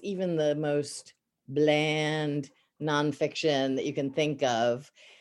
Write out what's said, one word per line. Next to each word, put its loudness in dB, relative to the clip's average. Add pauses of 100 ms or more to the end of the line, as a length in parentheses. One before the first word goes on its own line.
even -2
the 2
most -4 (340)
bland 0 (300)
nonfiction 0
that -2
you -2
can -2
think -2
of, 0 (280)